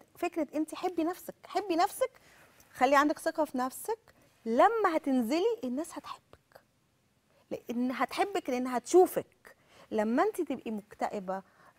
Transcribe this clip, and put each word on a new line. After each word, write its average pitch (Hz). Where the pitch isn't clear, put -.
فكرة 339
أنتِ 311
حبي 349
نفسك، -
حبي 403
نفسك، 403
خلي 269
عندك 294
ثقة 320
في -
نفسك، 262
لما 370
هتنزلي 302
الناس 254
هتحبك. -
لأن 247
هتحبك 320
لأن 254
هتشوفك. -
لما 220
أنتِ 427
تبقي 254
مكتئبة، 196